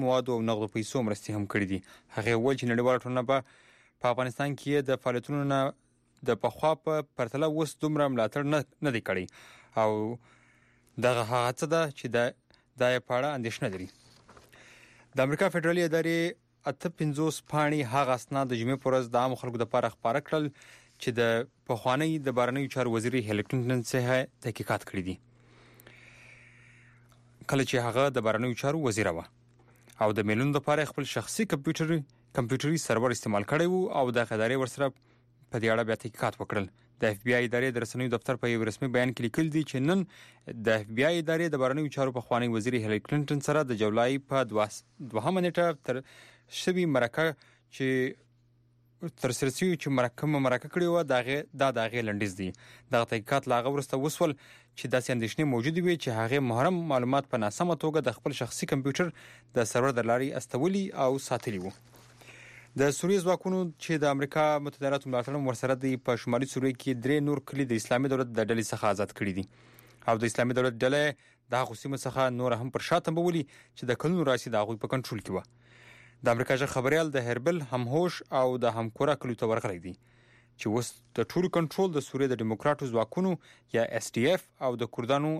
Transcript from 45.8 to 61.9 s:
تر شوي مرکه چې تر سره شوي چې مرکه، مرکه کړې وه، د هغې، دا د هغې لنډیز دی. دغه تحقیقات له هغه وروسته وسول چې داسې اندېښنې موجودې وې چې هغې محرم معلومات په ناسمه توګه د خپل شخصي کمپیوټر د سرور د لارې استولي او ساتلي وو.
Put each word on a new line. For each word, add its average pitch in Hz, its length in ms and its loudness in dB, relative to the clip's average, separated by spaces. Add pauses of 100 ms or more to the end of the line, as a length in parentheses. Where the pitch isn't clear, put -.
تر 156 60 0 (720)
شوي 180 200 2 (120)
مرکه 123 280 2 (500)
چې 135 120 -2 (1300)
تر 160 160 0
سره 135 160 0
شوي 185 240 0
چې - 100 -10 (120)
مرکه، 123 280 -2 (160)
مرکه 123 300 0
کړې 175 180 2
وه، 170 180 4
د 135 120 2
هغې، 135 180 -2 (220)
دا 135 60 4 (100)
د 113 80 2
هغې 117 240 -2
لنډیز 104 280 -2
دی. 95 120 -4 (440)
دغه 117 160 4
تحقیقات 131 400 -2
له 123 120 4
هغه 131 120 0
وروسته 139 300 -4
وسول 156 280 0 (460)
چې - 160 -8
داسې 127 220 0
اندېښنې 113 380 -2
موجودې 151 320 0
وې 175 180 2
چې - 60 -4 (100)
هغې 113 200 0 (120)
محرم 147 260 2 (140)
معلومات 131 420 2
په 117 100 0
ناسمه 170 400 0
توګه 156 240 0
د 120 100 0
خپل 147 220 -6
شخصي - 320 -6
کمپیوټر 139 360 0 (500)
د 117 140 2
سرور 127 260 2
د 113 120 2
لارې 123 300 0
استولي 185 460 -2 (200)
او 127 60 4 (140)
ساتلي 113 400 -4
وو. 95 80 -10 (1080)